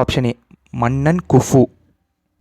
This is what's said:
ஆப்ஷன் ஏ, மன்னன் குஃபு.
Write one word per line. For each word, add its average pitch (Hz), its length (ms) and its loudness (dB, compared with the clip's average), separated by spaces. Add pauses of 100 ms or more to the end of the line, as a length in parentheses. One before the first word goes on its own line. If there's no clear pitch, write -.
ஆப்ஷன் 127 240 -2
ஏ, 120 140 -6 (420)
மன்னன் 139 400 -2 (120)
குஃபு. 131 300 4 (760)